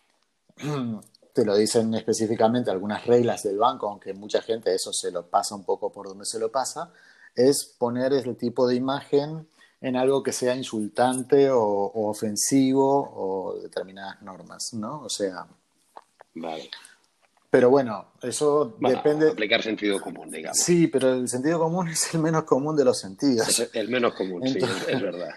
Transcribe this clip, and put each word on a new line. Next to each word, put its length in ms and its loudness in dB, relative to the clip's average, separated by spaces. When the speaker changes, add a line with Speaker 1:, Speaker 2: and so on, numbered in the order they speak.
Speaker 1:
<clears throat> 760 -8
te 120 4
lo 100 2
dicen 380 4
específicamente 760 2
algunas 340 -4
reglas 380 4
del 140 -2
banco, 320 2
aunque 240 -12
mucha 280 -4
gente 320 -2
eso 180 -4
se 200 -6
lo 160 -8
pasa 280 -2
un 80 -12
poco 280 -4
por 160 -14
donde 180 -14
se 140 -6
lo 120 -4
pasa, 400 -6
es 420 4
poner 360 0
ese 200 -2
tipo 340 0
de 80 2
imagen 720 -2
en 140 -4
algo 280 2
que 100 -2
sea 220 0
insultante 960 2
o, 100 4
o 480 0
ofensivo 880 2
o 460 -6
determinadas 600 -12
normas, 520 -14
¿no? 300 -8
O 60 -14
sea, 380 -4
Speaker 2:
Vale. 360 -10
Speaker 1:
pero 200 6
bueno, 380 2
eso 560 -2
Speaker 2:
Bueno, 200 2
Speaker 1:
depende. 340 4
Speaker 2:
aplicar 320 0
sentido 380 -2
común, 280 -12
digamos. 280 -8
Speaker 1:
Sí, 300 4
pero 260 2
el 160 -2
sentido 300 0
común 280 0
<laughs> 20 -6
es 240 -4
el 60 0
menos 240 2
común 320 0
de 80 4
los 160 4
sentidos. 480 0
Speaker 2:
Es 260 0
el 140 -2
menos 280 2
común, 300 -4
sí, 140 0
Speaker 1:
Entonces, 300 -2
Speaker 2:
es 120 0
verdad. 360 -6